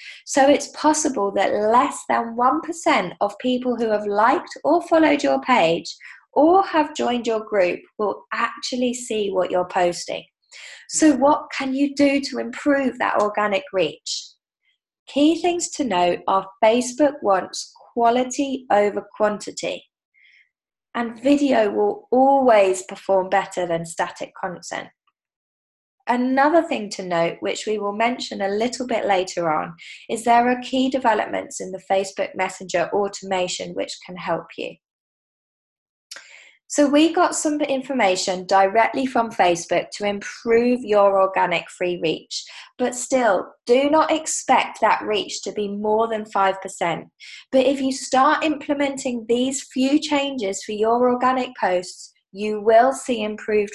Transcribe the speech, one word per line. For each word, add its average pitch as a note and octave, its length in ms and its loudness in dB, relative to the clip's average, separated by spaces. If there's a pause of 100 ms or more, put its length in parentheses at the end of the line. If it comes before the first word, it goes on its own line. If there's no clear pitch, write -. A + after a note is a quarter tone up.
(260)
So C#4 220 4
it's C#4+ 220 2
possible C4 680 0
that G3 160 2
less A3+ 560 2
than A#3 300 -2
one C4+ 240 2
percent C#4+ 580 -2
of G3+ 200 -2
people B3 360 -2
who A3+ 140 -2
have G#3 180 -2
liked G#3+ 560 0
or D#4+ 200 2
followed D#4 380 4
your C4+ 200 0
page F3+ 520 2 (380)
or E4+ 340 6
have D4+ 300 0
joined A#3+ 320 -2
your A3 160 -2
group F3+ 380 0 (160)
will G#3 340 -4
actually B3 640 -4
see G#3+ 380 -4
what F#3 200 -2
you're F3+ 160 0
posting. F3 560 -4 (640)
So D4+ 300 4
what C#4+ 340 2
can C4 220 -6
you C#4 200 0
do C#4 280 2
to A#3 180 -8
improve B3 600 -2
that - 200 0
organic G#3 440 0 (100)
reach? - 540 -4 (800)
Key D#4 340 2
things F4 300 -2
to D4 120 -4
note F3+ 440 2
are F#3+ 200 0 (160)
Facebook B3 600 2
wants - 500 -2 (200)
quality B3+ 760 0
over G#3 360 2 (100)
quantity, G3+ 680 -4 (1080)
and A#3 260 -8
video B3+ 520 2
will G#3 400 -2
always B3 720 4
perform F#3+ 440 -2
better F#3 380 -2
than E3 220 -4
static - 520 -8
content. F3+ 500 -10 (1200)
Another C4+ 540 2
thing A3 260 -6
to - 140 -10
note, E3+ 360 0
which - 280 -6
we G#3+ 100 -2
will G3+ 160 -4
mention A3+ 480 -4
a G3 80 -2
little A#3+ 380 -4
bit A#3+ 180 -2
later F#3 460 0
on, E3+ 240 -4 (340)
is A3+ 140 -6
there A#3+ 260 4
are B3 120 0
key C4 280 -2
developments A3 720 -2
in F#3 100 -10
the F#3 180 -12
Facebook G3 460 -2
Messenger F#3 560 -4
automation F#3 840 -4
which G3 200 -8 (100)
can F3+ 120 -14
help F3 300 -6 (100)
you. - 160 -10 (1900)
So D4 200 2
we D4+ 260 4
got F4 220 2
some D4 260 -2
information G3+ 840 -2
directly G3+ 600 2
from A3+ 240 -2
Facebook F3 600 0
to G#3 120 -8
improve A#3 760 0
your G3+ 380 4
organic F#3 500 0
free F3+ 320 -4
reach, - 440 -4 (320)
but B3 160 -2
still, A#3 540 0 (180)
do C4+ 240 4
not D#4 220 4
expect - 720 0
that G#3+ 220 2
reach G#3 400 -4
to G3 80 -8
be G#3 160 -6
more G#3+ 400 0
than G#3+ 200 -6
five F#3+ 340 0
percent. E3+ 460 -6 (440)
But C4 140 4
if C4+ 160 0
you C4 100 0
start C#4+ 520 2
implementing C#4 840 -4
these B3+ 360 -2
few C4+ 360 0
changes C#4 640 -2
for G#3+ 100 -8
your A#3 380 2
organic B3+ 380 0 (100)
posts, F3+ 540 -4 (180)
you G#3 300 -4
will A3+ 320 6
see A#3+ 300 -4
improved G#3+ 520 -2